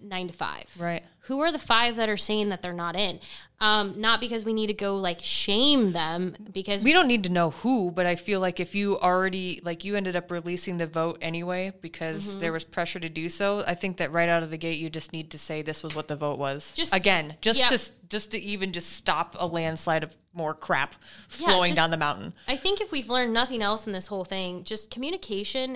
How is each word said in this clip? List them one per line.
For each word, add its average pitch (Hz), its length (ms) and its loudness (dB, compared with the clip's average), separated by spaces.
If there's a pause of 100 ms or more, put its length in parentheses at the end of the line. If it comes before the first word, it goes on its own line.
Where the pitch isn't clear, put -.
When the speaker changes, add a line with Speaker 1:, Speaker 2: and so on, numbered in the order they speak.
Speaker 1:
nine 185 260 -6
to 175 60 -12
five. 85 300 -6 (140)
Speaker 2:
Right. 170 260 -4 (220)
Speaker 1:
Who 269 140 0
are 320 100 2
the 311 80 -2
five 233 380 4
that 220 120 2
are 208 80 0
saying 214 340 0
that 180 120 -4
they're 180 100 -4
not 170 220 -4
in? 185 240 0 (400)
Um, 214 420 4
not 220 200 4
because 226 240 -4
we 226 80 -2
need 214 160 0
to 214 60 0
go, 202 220 -2
like, 180 260 -2
shame 233 680 4
them 170 460 -2 (160)
because 196 320 -2
Speaker 2:
We 277 80 6
don't 339 160 6
need 233 160 4
to 180 60 0
know 175 200 4
who, 220 400 0
but 175 160 0
I 175 80 2
feel 196 240 -2
like 185 220 0
if 180 160 -6
you 202 240 2
already, 185 640 2
like, 170 180 -6
you 202 140 -4
ended 190 180 -2
up 175 160 -4
releasing 175 480 -4
the 170 80 0
vote 160 340 -2
anyway 175 600 -4
because 165 500 -8
Speaker 1:
Mm-hmm. 196 100 -8
Speaker 2:
there 165 120 -2
was 160 120 -4
pressure 175 360 -4
to 165 80 -6
do 160 200 -6
so, 202 380 0
I 180 80 0
think 180 220 -6
that 151 160 -2
right 170 160 4
out 170 160 4
of 156 60 -6
the 160 80 -6
gate 165 200 -4
you 160 100 -4
just 160 240 -10
need 160 200 -8
to 151 60 -12
say 156 240 -6
this 156 200 -6
was 156 140 -8
what 156 100 -6
the 151 100 -6
vote 147 220 -2
was. 139 380 -4
Speaker 1:
Just 320 180 0
Speaker 2:
Again, 175 460 2
just 226 180 4
Speaker 1:
Yep. 254 120 8
Speaker 2:
to 262 40 6
s-, - 180 -2 (160)
just 208 240 -6
to 220 80 -2
even 190 320 -4
just 170 200 -6
stop 170 440 0
a 180 120 -2
landslide 160 560 0
of 151 100 -10 (180)
more 156 220 -4
crap 143 400 0 (460)
Speaker 1:
Yeah, 330 60 -2
Speaker 2:
flowing 180 240 8
Speaker 1:
just 170 60 2
Speaker 2:
down 165 140 6
the 165 60 0
mountain. 147 380 -2 (120)
Speaker 1:
I 262 100 2
think 392 240 0
if 415 120 -8
we've 254 180 -2
learned 247 220 2
nothing 240 300 2
else 214 260 0
in 208 40 -4
this 185 140 -6
whole 190 200 -6
thing, 185 360 -6
just 214 300 -8
communication 262 840 -4